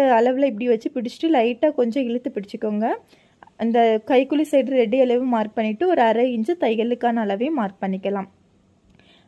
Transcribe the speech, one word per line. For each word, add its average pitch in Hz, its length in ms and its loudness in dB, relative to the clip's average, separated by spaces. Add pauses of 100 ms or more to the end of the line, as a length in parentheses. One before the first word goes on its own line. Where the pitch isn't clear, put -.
(140)
அளவில் 254 360 2
இப்படி 233 180 -6
வச்சு 233 220 0
பிடிச்சிட்டு 247 420 -6
லைட்டாக 247 440 0
கொஞ்சம் 247 280 0
இழுத்து 240 280 -4
பிடிச்சிக்கோங்க. 214 560 -6 (720)
அந்த 226 180 0 (280)
கைக்குழி 277 400 2
சைடு 269 280 0
ரெடி 240 280 2
அளவு 247 240 2
மார்க் 220 300 -2
பண்ணிவிட்டு 220 320 -2
ஒரு 320 140 2
அரை 226 300 2
இன்ச்சு 233 280 -2
தையலுக்கான 240 640 0
அளவையும் 220 340 -2
மார்க் 202 260 -4
பண்ணிக்கலாம். 196 480 -6 (1000)